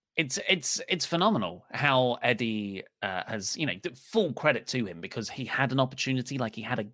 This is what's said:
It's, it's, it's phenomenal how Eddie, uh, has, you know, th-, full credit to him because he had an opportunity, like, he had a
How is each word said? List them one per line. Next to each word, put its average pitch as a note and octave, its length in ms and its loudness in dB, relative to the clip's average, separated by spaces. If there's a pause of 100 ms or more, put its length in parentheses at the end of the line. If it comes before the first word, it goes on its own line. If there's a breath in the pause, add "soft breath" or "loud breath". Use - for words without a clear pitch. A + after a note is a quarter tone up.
(140)
It's, D3 320 0
it's, - 320 2 (120)
it's F#3 160 0
phenomenal D#3+ 640 2
how B2+ 480 4
Eddie, G#2+ 600 0 (180)
uh, F#2 260 -2
has, G2+ 300 -4
you D#3+ 80 -2
know, A2 80 0 (100)
th-, - 140 -6
full F3+ 380 0
credit C#3+ 320 2
to B2 180 0
him E2+ 160 -6
because G2+ 300 -6
he C3 160 -6
had C3 260 0
an C3+ 80 4
opportunity, C3 560 0
like, A#2+ 180 -4
he A2+ 60 -10
had A2+ 180 -4
a G#2 160 -4